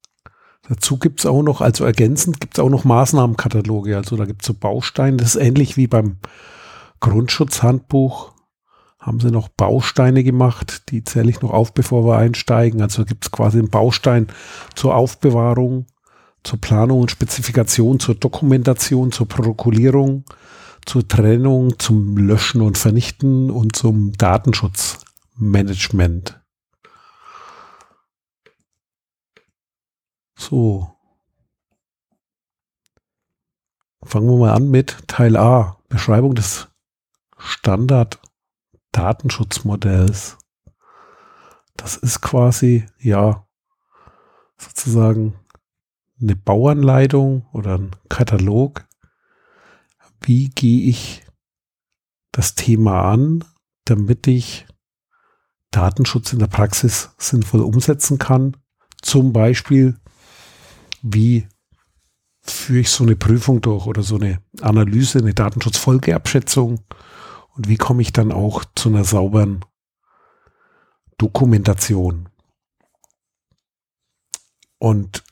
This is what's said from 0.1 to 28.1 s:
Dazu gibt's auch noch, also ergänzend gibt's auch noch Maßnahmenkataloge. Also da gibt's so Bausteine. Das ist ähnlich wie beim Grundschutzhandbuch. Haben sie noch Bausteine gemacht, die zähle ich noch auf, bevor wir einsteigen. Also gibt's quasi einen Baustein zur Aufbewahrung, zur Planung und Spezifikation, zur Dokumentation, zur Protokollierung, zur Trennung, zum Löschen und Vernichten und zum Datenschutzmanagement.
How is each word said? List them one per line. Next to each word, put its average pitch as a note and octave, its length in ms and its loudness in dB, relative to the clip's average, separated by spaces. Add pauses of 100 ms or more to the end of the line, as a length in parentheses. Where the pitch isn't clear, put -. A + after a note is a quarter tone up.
Dazu B2+ 300 -4
gibt's D3+ 300 -2
auch C#3+ 160 2
noch, D3 180 0
also B2 240 0
ergänzend B2 560 0
gibt's - 160 -8
auch C3+ 140 2
noch C3+ 140 0
Maßnahmenkataloge. A2 1120 0
Also G2+ 220 -6
da G#2+ 80 -2
gibt's G2+ 220 -10
so A2 80 -4
Bausteine. B2 600 -2
Das A#2 180 0
ist - 60 0
ähnlich C3 360 2
wie C3 80 4
beim G#2+ 320 0 (840)
Grundschutzhandbuch. B2+ 1300 0 (640)
Haben A#2 220 -6
sie A#2+ 100 2
noch A2+ 200 -2
Bausteine B2+ 760 2
gemacht, B2+ 680 0
die A2+ 140 -6
zähle A#2 260 0
ich A#2 140 -4
noch A#2 80 -2
auf, A2 240 0
bevor A#2+ 280 0
wir A#2 140 2
einsteigen. A#2 640 0
Also G#2 240 -2
gibt's A2 240 -8
quasi A2 300 0
einen A2 100 0
Baustein A2+ 560 2 (480)
zur C3+ 220 0
Aufbewahrung, B2 880 0 (580)
zur A2+ 160 -8
Planung A#2+ 420 2
und A#2+ 100 0
Spezifikation, A#2+ 880 0
zur A2+ 160 0
Dokumentation, B2+ 960 0
zur A#2 160 -4
Protokollierung, B2+ 960 2 (600)
zur B2 200 -2
Trennung, B2+ 720 2
zum G2+ 380 0
Löschen G#2 460 2
und G#2 160 2
Vernichten C3 760 0
und A2 240 -2
zum G#2+ 380 0
Datenschutzmanagement. G2 2250 -2 (4000)